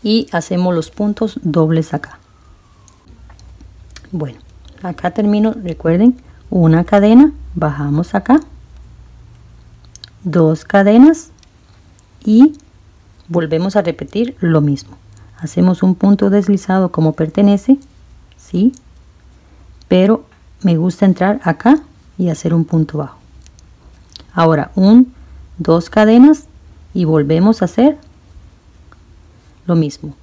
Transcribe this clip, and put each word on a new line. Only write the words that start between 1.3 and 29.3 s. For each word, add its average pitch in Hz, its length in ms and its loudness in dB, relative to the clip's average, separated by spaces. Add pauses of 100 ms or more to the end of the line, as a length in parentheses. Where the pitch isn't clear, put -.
dobles 160 500 -2
acá. - 280 -12 (1900)
Bueno, 147 260 -10 (440)
acá 180 280 -8
termino, 208 420 -2
recuerden, 185 640 -2 (340)
una 165 340 2
cadena, 226 480 4 (240)
bajamos 147 580 -6
acá, 247 260 0 (1800)
dos 160 420 0
cadenas 233 680 2 (920)
y 247 320 4 (720)
volvemos 165 480 -4
a 208 80 2
repetir 202 560 -6
lo 165 220 0
mismo. 143 360 -4 (400)
Hacemos 175 460 -2
un 185 140 0
punto 202 340 0
deslizado 190 640 -2
como 156 220 -2
pertenece, 202 640 0 (580)
¿sí? 208 360 -4 (1160)
Pero 190 360 0 (380)
me 175 140 0
gusta 175 300 -2
entrar 196 360 -2
acá 240 380 0 (360)
y 180 120 -4
hacer 165 260 -4
un 165 100 0
punto 156 340 -4
bajo. - 200 -12 (1120)
Ahora 160 440 0
un, 220 360 4 (460)
dos 165 320 -2
cadenas 240 540 4 (500)
y 180 100 -2
volvemos 160 580 0
a - 20 0
hacer 269 340 0 (1700)